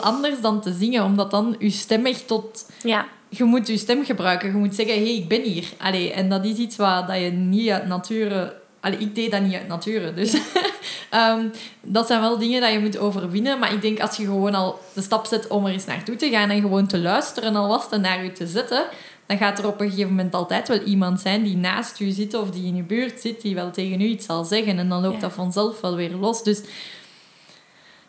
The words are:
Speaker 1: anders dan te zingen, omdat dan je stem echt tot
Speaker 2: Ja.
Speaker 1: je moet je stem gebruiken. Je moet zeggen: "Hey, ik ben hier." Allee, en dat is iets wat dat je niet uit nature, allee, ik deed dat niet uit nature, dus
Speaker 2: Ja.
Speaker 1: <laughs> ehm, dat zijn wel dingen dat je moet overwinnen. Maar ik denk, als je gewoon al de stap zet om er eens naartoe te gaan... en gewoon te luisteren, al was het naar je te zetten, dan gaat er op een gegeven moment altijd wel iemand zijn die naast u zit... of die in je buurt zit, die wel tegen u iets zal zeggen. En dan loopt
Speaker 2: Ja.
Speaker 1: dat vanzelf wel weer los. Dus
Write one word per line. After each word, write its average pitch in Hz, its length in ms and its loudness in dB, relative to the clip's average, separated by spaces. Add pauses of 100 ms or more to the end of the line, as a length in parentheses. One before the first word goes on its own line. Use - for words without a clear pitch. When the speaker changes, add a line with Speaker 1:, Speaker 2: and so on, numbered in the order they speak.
Speaker 1:
anders 269 360 0
dan 214 200 2
te 185 120 -2
zingen, 214 320 2
omdat 196 260 2
dan 214 280 2
je 214 120 2
stem 220 360 0
echt 254 200 -2
tot - 440 -4 (120)
Speaker 2:
Ja. 208 240 0 (220)
Speaker 1:
je 247 160 -2
moet 233 220 4
je 220 100 0
stem 240 280 0
gebruiken. 185 440 0
Je 196 60 -2
moet 202 200 2
zeggen: 220 200 0
"Hey, 220 200 2
ik 180 140 -4
ben 233 140 2
hier." 175 260 -2 (100)
Allee, 185 340 0
en 190 160 0
dat 196 160 2
is 214 120 0
iets 233 200 -4
wat 185 300 2
dat 185 140 -2
je 180 100 0
niet 185 400 2
uit - 160 0
nature, 196 720 -2 (240)
allee, 196 180 -2
ik 208 160 -4
deed 226 160 0
dat 196 120 2
niet 190 120 2
uit - 140 -8
nature, 175 460 -4
dus 208 180 2
Speaker 2:
Ja. - 80 4 (720)
Speaker 1:
<laughs> 226 240 6
ehm, 226 120 0 (360)
dat 226 240 2
zijn 233 140 4
wel 226 180 2
dingen 240 220 2
dat 233 120 4
je 214 60 2
moet 214 200 0
overwinnen. 202 600 0
Maar 226 140 0
ik 208 100 0
denk, 214 180 0
als - 160 -2
je 220 80 -4
gewoon 196 300 2
al 185 260 -2 (140)
de 196 80 -2
stap 220 240 0
zet 220 200 0
om 202 200 0
er 190 60 0
eens 190 140 -4
naartoe 196 300 -4
te 294 140 0
gaan... 208 200 4
en 208 100 4
gewoon 196 260 4
te 190 120 0
luisteren, 214 580 0
al 202 120 2
was 226 220 2
het 214 100 0
naar 185 240 0
je 185 80 -6
te 175 140 -6
zetten, 247 380 0 (420)
dan 202 120 0
gaat 202 200 2
er 208 80 -2
op 202 140 -2
een 208 100 0
gegeven 190 200 0
moment 185 240 0
altijd 180 340 -2
wel 175 140 2
iemand 185 380 2
zijn 202 220 2
die 202 140 0
naast 185 440 -2
u 202 100 0
zit... 208 240 -4
of 208 160 -2
die 180 160 -6
in 180 100 -2
je 180 60 -2
buurt 233 380 -2
zit, 226 220 -6
die 202 120 -2
wel 180 160 -4
tegen 185 300 -2
u 202 40 4
iets 220 220 0
zal 170 180 -2
zeggen. 202 340 0
En 180 100 0
dan 180 140 2
loopt 190 120 2
Speaker 2:
Ja. 220 60 -6
Speaker 1:
dat 180 120 -4
vanzelf 196 480 0
wel 180 160 -2
weer 175 180 -2
los. 220 280 -2
Dus 208 200 2 (1500)